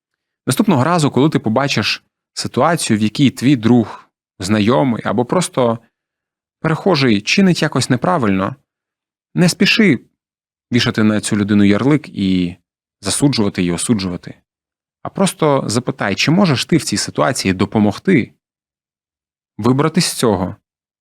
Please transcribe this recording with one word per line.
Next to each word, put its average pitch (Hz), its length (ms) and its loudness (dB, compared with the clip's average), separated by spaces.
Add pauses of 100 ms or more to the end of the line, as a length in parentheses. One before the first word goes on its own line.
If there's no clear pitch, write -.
(460)
Наступного 135 360 2
разу, 156 280 0
коли 139 180 2
ти 127 100 0
побачиш 120 640 -2 (300)
ситуацію, 127 680 -2
в - 20 -6
якій 113 280 2
твій 135 260 0
друг, 113 540 0 (300)
знайомий 107 680 0
або 104 200 -2
просто 127 540 -2 (800)
перехожий 139 600 0
чинить 190 400 2
якось 143 280 -2
неправильно, 120 680 0 (800)
не 170 140 2
спіши 190 500 2 (720)
вішати 117 320 0
на 107 180 2
цю - 140 -4
людину 104 280 2
ярлик 110 460 2
і 92 460 -2 (460)
засуджувати 101 600 -2
і 87 80 0
осуджувати. 92 640 -4 (680)
А - 60 -10
просто 156 560 0
запитай, 113 500 -4
чи - 160 0
можеш 170 340 2
ти 170 120 2
в - 60 -6
цій - 140 -4
ситуації 131 560 -2
допомогти 104 800 0 (1200)
вибратись 139 480 0
з - 80 -6
цього, 98 420 0 (460)